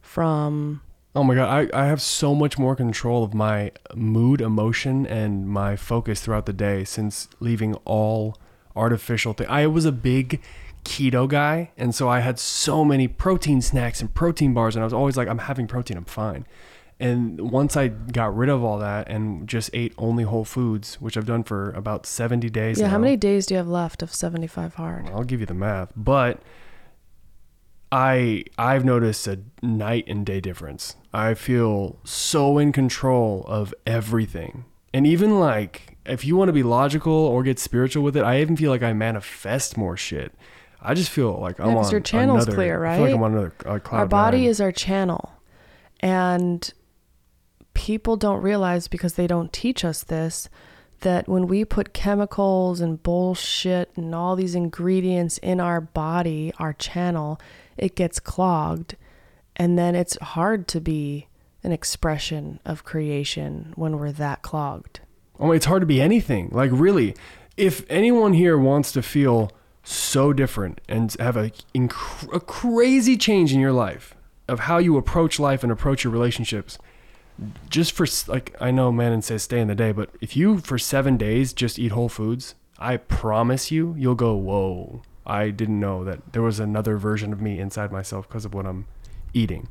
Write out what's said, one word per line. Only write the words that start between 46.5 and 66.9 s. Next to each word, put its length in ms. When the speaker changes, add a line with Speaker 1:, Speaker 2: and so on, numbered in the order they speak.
Speaker 1:
people 400
don't 240
realize, 460
because 260
they 140
don't 260
teach 320
us 180
this, 460
that 280
when 180
we 160
put 300
chemicals 880
and 220
bullshit 920
and 200
all 200
these 200
ingredients 840
in 240
our 180
body, 800
our 160
channel, 640
it 180
gets 240
clogged. 760
And 220
then 180
it's 260
hard 480
to 120
be 460
an 80
expression 920
of 180
creation 920
when 240
we're 120
that 300
clogged. 580
Speaker 2:
Oh, 120
it's 160
hard 160
to 40
be 140
anything. 500
Like, 220
really, 420